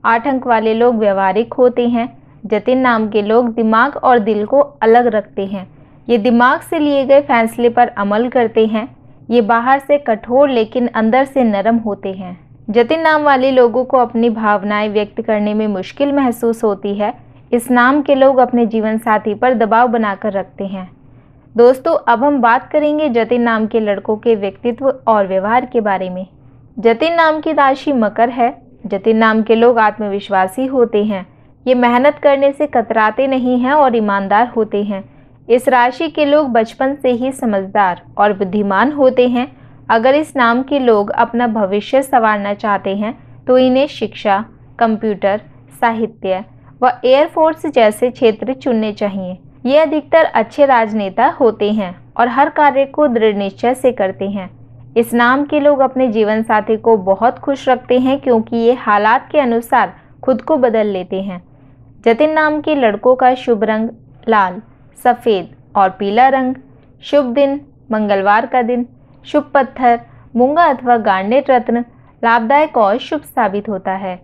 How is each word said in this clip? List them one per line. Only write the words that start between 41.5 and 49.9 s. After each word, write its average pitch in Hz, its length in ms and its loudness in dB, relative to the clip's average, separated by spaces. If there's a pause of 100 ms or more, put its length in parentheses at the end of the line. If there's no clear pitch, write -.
संवारना 214 540 0
चाहते 202 400 -4
हैं 214 200 -6 (300)
तो 254 120 2
इन्हें 262 300 2
शिक्षा, 208 560 -4 (360)
कंप्यूटर, 214 640 -2 (400)
साहित्य 220 600 -4 (380)
व 254 100 2 (140)
एयरफोर्स 311 600 0
जैसे 226 440 2
क्षेत्र 226 440 -2
चुनने 220 380 -4
चाहिए। 190 440 -8 (280)
ये 269 120 2
अधिकतर 311 480 2